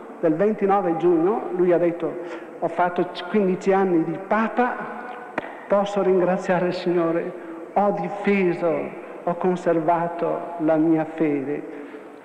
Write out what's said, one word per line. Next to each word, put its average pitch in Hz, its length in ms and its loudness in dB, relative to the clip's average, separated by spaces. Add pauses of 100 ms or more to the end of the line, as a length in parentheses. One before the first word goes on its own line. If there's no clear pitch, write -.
(200)
del 160 160 2
ventinove 196 600 2
giugno 175 540 4
lui 180 220 4
ha 165 40 8
detto: 165 340 0 (480)
"Ho 170 100 0
fatto 175 400 0 (200)
quindici 190 440 2
anni 185 320 4
di 160 200 -4
Papa, 226 480 0 (960)
posso 196 340 2
ringraziare 180 680 2
il 180 60 0
Signore, 170 580 0 (420)
ho 202 260 2
difeso, 175 720 0 (500)
ho 175 140 -2
conservato 170 1040 0 (200)
la 160 160 4
mia 160 280 4
fede." 147 760 -2 (440)